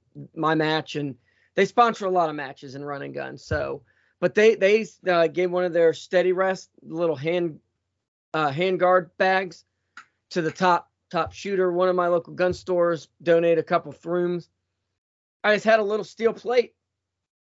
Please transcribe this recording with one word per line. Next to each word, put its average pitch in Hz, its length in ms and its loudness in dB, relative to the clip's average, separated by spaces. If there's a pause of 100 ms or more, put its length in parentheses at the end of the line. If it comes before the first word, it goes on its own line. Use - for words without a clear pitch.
(360)
my 156 180 0
match, 156 400 -2
and 143 220 -8 (400)
they 196 80 2
sponsor 226 420 0
a 185 40 -2
lot 175 200 0
of 147 60 -8
matches 139 400 -14
in 143 80 -12
run 139 180 -10
and 139 120 -12
gun. 139 240 -12
So, 139 440 -6 (380)
but 180 160 -2
they, 214 180 6
they, 202 320 2 (240)
uh, 170 160 4
gave 170 240 -2
one 180 140 -2
of 175 80 -4
their 165 220 4
Steady 185 380 0
Rest 190 380 -2 (120)
little 160 340 -2
hand, 165 420 -2 (760)
uh, 156 160 0
hand 180 280 -2
guard 180 380 2
bags 190 480 -2 (640)
to 175 120 -2
the 156 80 -2
top, 180 400 0 (200)
top 170 220 -4
shooter. 185 400 -2
One 180 160 0
of 185 80 0
my 175 120 0
local 170 260 -2
gun 180 180 0
stores 170 560 -2 (140)
donated 170 360 4
a 156 40 0
couple 165 280 -2
throoms. 175 600 -6 (920)
I 208 120 2
just 196 100 -2
had 220 160 4
a - 20 -2
little 208 220 -4
steel 220 300 -2
plate, 233 400 -2 (760)